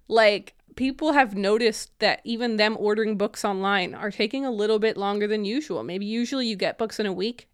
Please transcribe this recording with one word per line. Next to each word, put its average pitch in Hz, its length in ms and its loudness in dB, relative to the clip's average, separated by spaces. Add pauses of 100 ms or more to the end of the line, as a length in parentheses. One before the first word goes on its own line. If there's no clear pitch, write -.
Like, 208 460 4 (220)
people 269 360 0
have 262 220 4
noticed 214 640 0
that 196 260 2
even 233 320 -2
them 214 220 2
ordering 208 400 0
books 202 260 -2
online 196 500 0
are 214 160 -6
taking 262 340 -2
a 254 60 -2
little 214 280 2
bit 214 180 0
longer 202 300 -2
than 208 180 -2
usual. 202 380 -4
Maybe 185 240 -6
usually 240 400 -2
you 220 100 -4
get 180 220 -2
books 226 220 -4
in 214 60 -2
a 190 60 -2
week, 202 420 -6